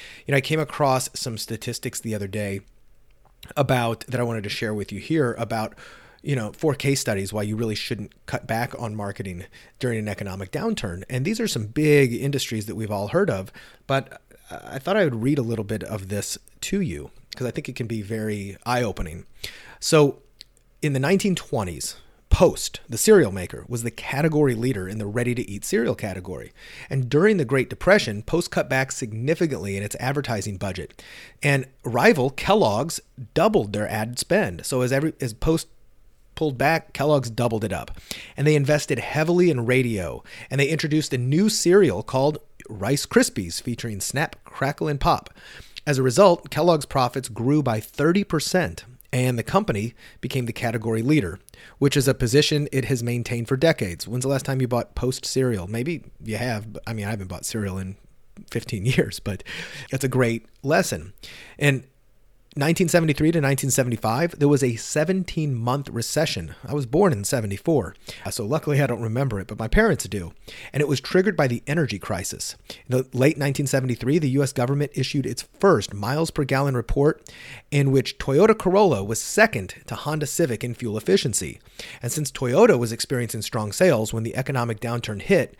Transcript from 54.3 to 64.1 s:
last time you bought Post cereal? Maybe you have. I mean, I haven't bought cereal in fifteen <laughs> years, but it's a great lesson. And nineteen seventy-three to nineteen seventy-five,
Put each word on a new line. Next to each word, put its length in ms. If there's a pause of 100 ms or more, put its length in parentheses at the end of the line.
last 140
time 160
you 60
bought 300
Post 280
cereal? 440
Maybe 340 (180)
you 160
have. 480
I 100
mean, 120
I 40
haven't 180
bought 180
cereal 320
in 160 (560)
fifteen 360
<laughs> 100
years, 240
but 240 (480)
it's 100
a 60
great 380 (180)
lesson. 480 (480)
And 240 (720)
nineteen 320
seventy-three 440
to 80
nineteen 300
seventy-five, 680